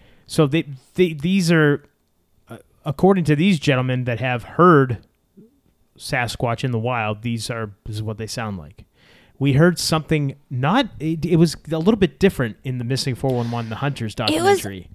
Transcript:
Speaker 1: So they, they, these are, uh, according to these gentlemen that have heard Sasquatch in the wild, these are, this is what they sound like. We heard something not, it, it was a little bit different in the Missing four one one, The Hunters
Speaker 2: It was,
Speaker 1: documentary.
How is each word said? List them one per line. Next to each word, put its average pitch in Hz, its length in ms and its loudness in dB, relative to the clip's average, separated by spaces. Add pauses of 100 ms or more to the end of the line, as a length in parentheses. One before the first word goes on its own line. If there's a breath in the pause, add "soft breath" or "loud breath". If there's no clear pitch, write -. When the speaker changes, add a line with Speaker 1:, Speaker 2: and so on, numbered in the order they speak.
(280 soft breath)
Speaker 1:
So 156 200 2
they, 156 180 -2 (280)
they, 180 180 2
these 175 400 0
are, 151 320 4 (680)
uh, 117 100 -18 (260)
according 180 400 2
to 147 100 4
these 170 240 2
gentlemen 127 460 0
that 120 160 -4
have 123 220 -4
heard 143 640 4 (920)
Sasquatch 120 680 -4
in 131 80 -2
the 113 80 -2
wild, 110 420 -4
these 117 280 -6
are, 113 220 -8 (140)
this 107 120 -10
is 107 60 -6
what 107 140 -8
they 110 100 -10
sound 107 300 -8
like. 76 280 -18 (520 soft breath)
We 139 140 0
heard 165 260 4
something 151 580 -2 (140)
not, 160 380 0 (100)
it, 160 280 -6
it 165 100 2
was 160 220 4 (120)
a 160 80 -4
little 196 200 2
bit 185 220 0
different 143 440 0
in 127 140 -6
the 123 80 -6
Missing 127 300 -4
four 131 200 -2
one 117 160 -2
one, 117 160 -6
The 110 80 -10
Hunters 131 380 -6
Speaker 2:
It - 60 -20
was, 110 100 -2 (320)
Speaker 1:
documentary. 98 340 -12